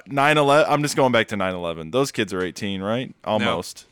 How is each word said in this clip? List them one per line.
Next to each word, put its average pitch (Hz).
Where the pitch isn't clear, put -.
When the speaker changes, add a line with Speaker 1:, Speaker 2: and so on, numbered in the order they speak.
Speaker 1:
nine 143
eleven," 143
I'm 147
just 147
going 131
back 113
to 107
nine 92
eleven. 82
Those 135
kids 104
are 92
eighteen, 95
right? 113
Speaker 2:
No. 101
Speaker 1:
Almost. 110